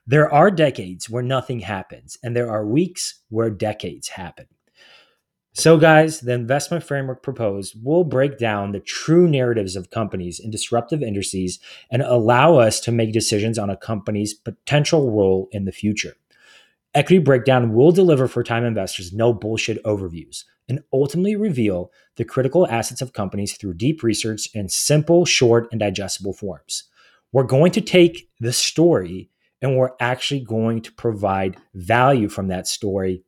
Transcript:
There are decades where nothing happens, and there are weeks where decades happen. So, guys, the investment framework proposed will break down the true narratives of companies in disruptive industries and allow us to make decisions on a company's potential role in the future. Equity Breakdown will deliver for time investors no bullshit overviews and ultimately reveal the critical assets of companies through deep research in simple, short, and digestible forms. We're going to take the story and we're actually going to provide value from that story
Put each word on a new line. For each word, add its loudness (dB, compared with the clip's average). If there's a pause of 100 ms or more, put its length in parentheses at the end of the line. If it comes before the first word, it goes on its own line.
There 4
are 8
decades -2
where -4
nothing -4
happens, -10
and -6
there -2
are -2
weeks -2
where -2
decades -8
happen. -16 (1040)
So, 4
guys, 4
the -4
investment -4
framework -8
proposed -6
will 2
break 0
down -2
the -6
true 2
narratives 0
of -12
companies -6
in -12
disruptive -4
industries -4 (320)
and 0
allow 4
us 4
to -4
make 0
decisions 0
on -4
a -4
company's -6
potential 0
role 2
in -4
the -6
future. -4 (800)
Equity 4
Breakdown 4
will 6
deliver 4
for -4
time -2
investors -6
no 2
bullshit -6
overviews -6 (260)
and -6
ultimately -2
reveal -2 (240)
the -4
critical 0
assets -4
of -10
companies -6
through -8
deep -2
research -4
in -8
simple, 2
short, 2
and -4
digestible -4
forms. -12 (460)
We're 2
going 4
to 0
take 2 (100)
the -4
story 0 (320)
and 0
we're 2 (100)
actually -2
going -2
to -18
provide -4 (180)
value 2
from -6
that -6
story -4